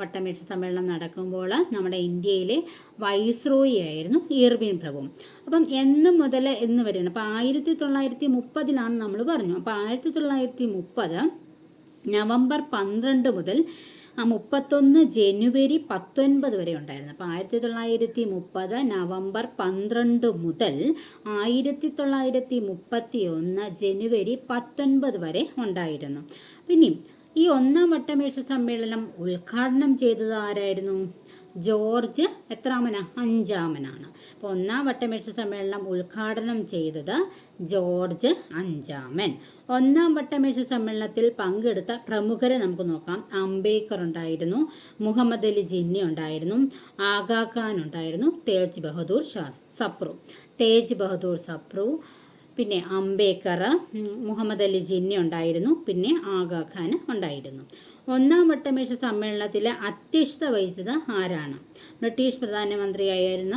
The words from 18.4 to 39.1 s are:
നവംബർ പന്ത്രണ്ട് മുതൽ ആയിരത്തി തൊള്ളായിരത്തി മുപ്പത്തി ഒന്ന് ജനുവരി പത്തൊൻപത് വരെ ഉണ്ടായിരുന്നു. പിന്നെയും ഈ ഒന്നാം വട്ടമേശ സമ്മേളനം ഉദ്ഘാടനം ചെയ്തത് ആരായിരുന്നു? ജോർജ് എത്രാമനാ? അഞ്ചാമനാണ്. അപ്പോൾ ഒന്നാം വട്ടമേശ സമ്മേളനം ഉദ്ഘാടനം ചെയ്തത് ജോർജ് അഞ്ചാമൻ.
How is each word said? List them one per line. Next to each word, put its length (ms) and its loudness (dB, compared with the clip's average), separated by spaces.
നവംബർ 500 -4
പന്ത്രണ്ട് 680 2
മുതൽ 300 0
ആയിരത്തി 460 0
തൊള്ളായിരത്തി 600 0
മുപ്പത്തി 520 -4
ഒന്ന് 300 -2
ജനുവരി 500 0
പത്തൊൻപത് 760 0
വരെ 180 0
ഉണ്ടായിരുന്നു. 540 -4
പിന്നെയും 300 6
ഈ 80 4
ഒന്നാം 380 4
വട്ടമേശ 440 -2
സമ്മേളനം 520 -2
ഉദ്ഘാടനം 800 2
ചെയ്തത് 320 2
ആരായിരുന്നു? 480 -2
ജോർജ് 600 0
എത്രാമനാ? 460 -2
അഞ്ചാമനാണ്. 840 -2
അപ്പോൾ 200 -10
ഒന്നാം 340 -2
വട്ടമേശ 500 -4
സമ്മേളനം 440 -4
ഉദ്ഘാടനം 680 -4
ചെയ്തത് 420 -4
ജോർജ് 600 0
അഞ്ചാമൻ. 720 -6